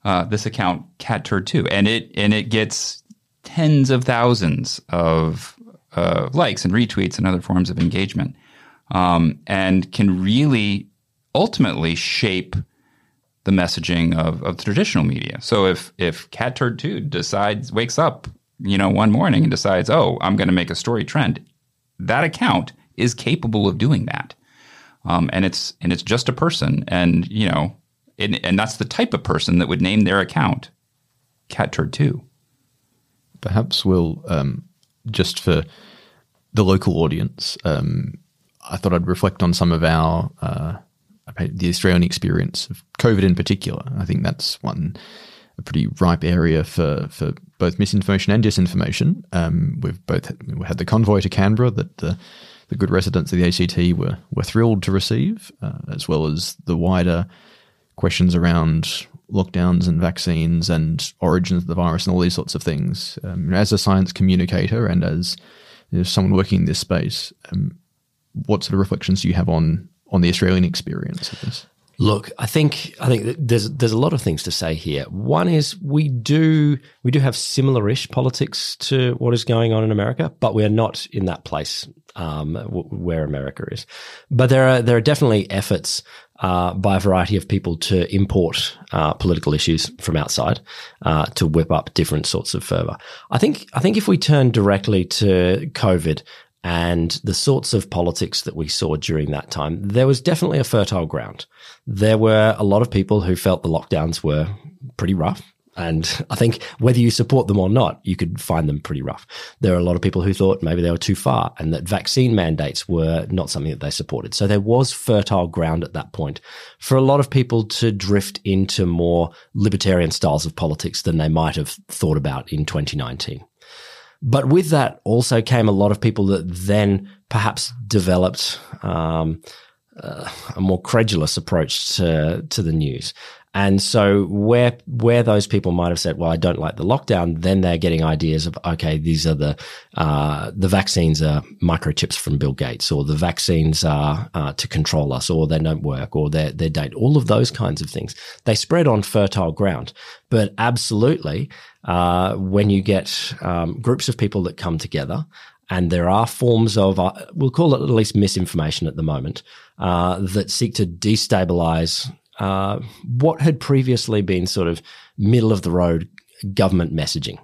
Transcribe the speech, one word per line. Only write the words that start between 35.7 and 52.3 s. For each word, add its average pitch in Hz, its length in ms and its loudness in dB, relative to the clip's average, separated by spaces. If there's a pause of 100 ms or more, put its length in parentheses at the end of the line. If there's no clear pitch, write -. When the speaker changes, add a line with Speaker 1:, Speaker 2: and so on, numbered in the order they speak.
Speaker 2:
the 107 120 2
local 92 340 2
audience, - 680 -2
um, - 500 -2 (540)
I 90 80 -8
thought 95 160 -2
I'd 87 140 0
reflect 90 360 -2
on 87 120 2
some 87 160 2
of 82 140 2
our, 80 460 2 (120)
uh, 87 320 -4 (640)
the 87 300 -2
Australian 87 340 4
experience 87 640 -2
of - 140 -14 (160)
covid 107 240 4
in 92 140 4
particular. - 460 -4 (140)
I 98 80 -4
think - 200 -2
that's - 380 -4
one, - 340 -6 (600)
a - 60 -14
pretty 67 240 -2 (140)
ripe 85 240 2
area 80 400 2
for, 73 460 -2
for - 220 -4 (260)
both - 200 0
misinformation 98 540 2
and 117 100 4
disinformation. 92 800 0 (100)
Um, - 480 -2
we've - 260 -6
both 90 200 -4
had, - 320 -12
we 92 80 -6
had 87 120 -6
the 95 60 -4
convoy 104 360 4
to 98 80 -2
Canberra 107 420 2
that - 280 -6
the, - 200 -4 (500)